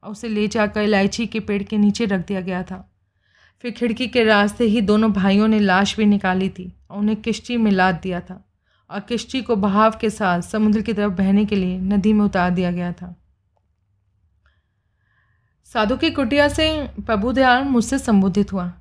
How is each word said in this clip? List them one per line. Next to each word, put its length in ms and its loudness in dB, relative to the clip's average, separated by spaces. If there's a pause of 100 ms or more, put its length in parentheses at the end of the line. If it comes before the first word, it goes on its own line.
और 60 -12
उसे 160 -10
ले 200 0
जाकर 340 -2
इलायची 440 0
के 140 -6
पेड़ 240 -4
के 140 -6
नीचे 280 2
रख 220 -2
दिया 140 -6
गया 220 -6
था। 280 -16 (680)
फिर 100 -8
खिड़की 360 -4
के 160 0
रास्ते 400 2
ही 180 2
दोनों 300 2
भाइयों 360 2
ने 120 2
लाश 380 2
भी 80 2
निकाली 440 2
थी 260 -16 (140)
और 80 -12
उन्हें 240 -2
किश्ती 360 -6
में 140 2
लाद 320 2
दिया 180 -6
था 280 -18 (400)
और 100 -10
किश्ती 420 -6
को 140 -2
बहाव 460 2
के 80 0
साथ 320 -2
समुद्र 400 0
की 120 -4
तरफ 180 -2
बहने 340 2
के 100 -2
लिए 240 -2
नदी 340 0
में 120 2
उतार 260 0
दिया 200 0
गया 200 -4
था। 300 -16 (2500)
साधु 320 -2
की 140 0
कुटिया 360 2
से 420 -2 (160)
प्रभु 260 -2
दयाल 320 4
मुझसे 360 0
संबोधित 540 2
हुआ। 280 -6